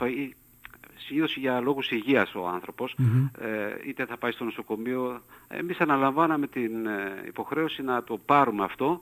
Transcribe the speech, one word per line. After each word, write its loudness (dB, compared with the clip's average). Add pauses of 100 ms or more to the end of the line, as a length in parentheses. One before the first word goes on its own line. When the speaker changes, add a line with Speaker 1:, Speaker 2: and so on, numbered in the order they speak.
Speaker 1:
ή -4 (600)
συνήθως -2
για 0
λόγους 0
υγείας 2
ο -4
άνθρωπος, -6
Speaker 2:
Μμμ. 6 (120)
Speaker 1:
ε, -4 (100)
είτε -6
θα -10
πάει -2
στο -6
νοσοκομείο», -4 (260)
εμείς -6
αναλαμβάναμε 4
την, -2
ε, -4
υποχρέωση -4
να 0
το -6 (100)
πάρουμε 6
αυτό, 0